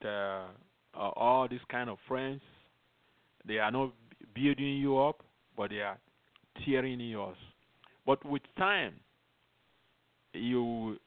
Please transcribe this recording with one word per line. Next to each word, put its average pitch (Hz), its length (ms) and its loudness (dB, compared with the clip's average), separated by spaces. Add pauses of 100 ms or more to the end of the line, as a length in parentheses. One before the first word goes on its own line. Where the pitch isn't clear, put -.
uh, 98 400 -2 (500)
uh, 95 200 -2
all 127 340 4
these 120 120 -6 (100)
kind 123 200 -4
of 98 80 -10 (100)
friends. 135 320 -4 (1040)
They 107 120 -2
are 107 120 4
not 131 220 0 (420)
building 139 440 2
you 139 200 4
up, 147 240 4 (340)
but 101 140 -2
they 104 100 -6
are 101 180 -4 (680)
tearing 127 360 0
you 113 220 -6
up. 95 120 -8 (720)
But 135 180 2
with 143 180 -4 (140)
time, 185 380 2 (1400)
you, 117 640 -2 (100)